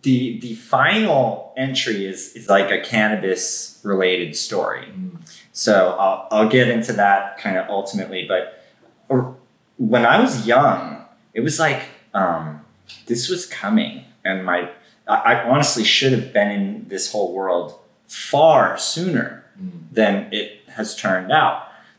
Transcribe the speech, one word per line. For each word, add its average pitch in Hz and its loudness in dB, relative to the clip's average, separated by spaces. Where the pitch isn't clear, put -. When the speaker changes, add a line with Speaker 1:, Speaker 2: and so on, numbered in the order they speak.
Speaker 1:
the, 127 0
the 117 -10
final 147 0
entry 117 -2
is, - -10
is, 110 -18
like, 98 4
a 95 0
cannabis 107 -2
related 92 0
story. - -4
Speaker 2:
Mm. 92 -12
Speaker 1:
So 92 2
I'll, 95 0
I'll 110 4
get 123 4
into 113 -2
that 101 2
kinda 95 -4
ultimately, 95 -6
but - -4
or-, 127 -2
when 117 2
I 160 6
was 226 -2
young, - 2
it 110 -4
was 147 -2
like, 147 0
um, 80 -2
this 123 -4
was 175 -4
coming, - -2
and 95 -2
my, 90 -2
I, 110 2
I 120 2
honestly 123 2
should 131 2
have 104 -4
been 104 2
in 101 -4
this 95 -6
whole 95 -2
world 90 -2
far 143 4
sooner - -4
Speaker 2:
Mm. 180 -14
Speaker 1:
than 101 0
it - -10
has - -6
turned 92 -2
out. - 0